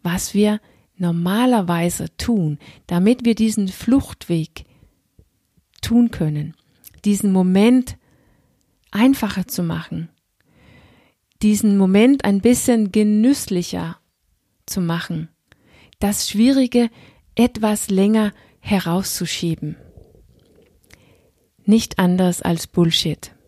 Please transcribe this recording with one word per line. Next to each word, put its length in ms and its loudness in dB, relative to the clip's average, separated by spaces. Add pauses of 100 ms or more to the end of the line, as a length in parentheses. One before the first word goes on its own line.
was 300 -4
wir 260 2 (380)
normalerweise 1200 -2
tun, 420 -2 (280)
damit 380 0
wir 100 2
diesen 320 0
Fluchtweg 1000 -4 (1160)
tun 300 2
können, 420 -6 (520)
diesen 260 2
Moment 680 2 (920)
einfacher 560 0
zu 160 -6
machen, 460 -8 (1300)
diesen 360 2
Moment 460 4
ein 180 0
bisschen 500 2
genüsslicher 1080 0 (680)
zu 140 -8
machen, 500 -4 (680)
das 300 -2
Schwierige 600 2 (460)
etwas 540 -2
länger 440 2 (260)
herauszuschieben. 1160 -4 (1900)
Nicht 360 0
anders 420 0
als 260 -4
Bullshit. 680 -2 (140)